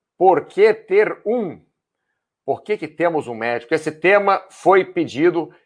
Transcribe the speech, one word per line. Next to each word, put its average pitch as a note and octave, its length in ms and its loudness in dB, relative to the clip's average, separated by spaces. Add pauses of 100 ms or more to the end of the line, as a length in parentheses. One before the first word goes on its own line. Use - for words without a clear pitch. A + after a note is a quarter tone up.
(180)
Por E3+ 300 2
que G#3 260 2
ter G3 520 -2
um? G#3 360 -6 (880)
Por - 120 -6
que G#3+ 120 -4
que E3 100 -10
temos C#3+ 440 -4
um A#2+ 40 -10
médico? A#2 400 -6
Esse D#3 200 -4
tema G3 560 0
foi F#3 340 2
pedido E3 680 -2 (160)